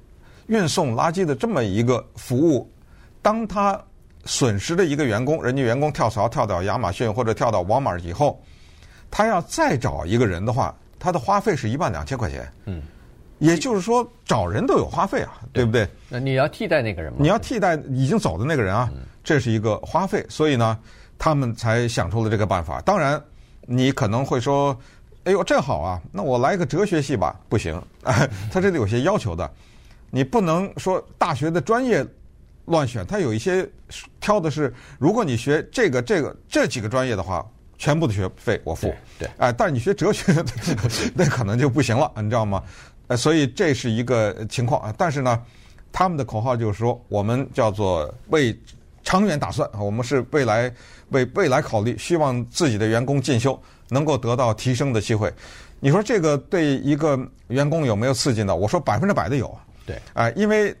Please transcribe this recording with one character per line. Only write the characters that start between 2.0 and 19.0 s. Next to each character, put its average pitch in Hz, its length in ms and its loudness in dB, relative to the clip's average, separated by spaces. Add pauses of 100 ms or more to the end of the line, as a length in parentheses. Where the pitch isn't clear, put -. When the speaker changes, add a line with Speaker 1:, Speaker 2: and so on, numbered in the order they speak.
Speaker 1:
服 - 220 -4 (120)
务， 135 220 0 (520)
当 220 260 2
他 202 340 0 (420)
损 107 340 0
失 160 160 -4
的 185 100 4
一 147 120 0
个 151 80 0
员 113 200 0
工， 151 160 0
人 127 160 0
家 139 60 0
员 120 160 2
工 147 140 0
跳 127 180 0
槽 107 180 0
跳 120 180 -2
到 92 180 0
亚 101 120 0
马 104 140 -2
逊 110 220 -2
或 123 100 -2
者 110 100 2
跳 123 160 0
到 98 160 2
Walmart 104 360 0
以 87 120 -8
后， 123 280 0 (680)
他 214 180 0
要 202 160 0
再 294 340 0
找 76 280 -4
一 101 140 2
个 123 80 4
人 90 180 -2
的 117 80 0
话， 113 200 -2 (260)
他 180 140 -2
的 170 60 -2
花 196 220 0
费 196 140 0
是 107 140 -4
一 120 80 -2
万 160 140 -2
两 76 160 -6
千 135 100 -6
块 107 140 -4
钱。 65 180 -10 (180)
Speaker 2:
嗯。 87 160 -8 (560)
Speaker 1:
也 330 160 4
就 277 200 0
是 190 80 0
说， 233 260 0 (160)
找 107 220 0
人 117 200 -2
都 294 120 4
有 123 80 0
花 175 200 -2
费 254 140 -2
啊， - 180 -8 (140)
对 123 120 0
不 113 60 2
对？ 110 160 2 (220)
Speaker 2:
那 123 100 -8
你 135 160 -2
要 131 140 2
替 - 180 -6
代 165 140 2
那 110 140 -2
个 82 80 -8
人 80 100 -8
吗？ 120 80 -6
Speaker 1:
你 147 80 6
要 214 100 2
替 233 220 -4
代 170 180 2 (120)
已 131 160 0
经 208 120 2
走 82 200 -2
的 107 60 -2
那 156 120 0
个 123 60 2
人 95 120 0
啊， 120 200 0
Speaker 2:
嗯。 65 80 -12 (200)